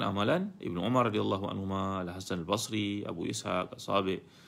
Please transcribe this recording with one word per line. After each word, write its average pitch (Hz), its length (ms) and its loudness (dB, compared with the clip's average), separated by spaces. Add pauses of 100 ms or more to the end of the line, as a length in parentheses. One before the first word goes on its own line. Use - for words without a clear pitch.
amalan 135 560 2
Ibn - 180 -4
Umar 117 300 4
radhiyallahu 104 400 0
anhuma, 98 560 -2
Al-Hasan 90 400 -4
Al-Basri, 104 580 -2
Abu 85 220 -4
Ishaq, 92 500 -2
As-Sabiq, 95 460 0 (260)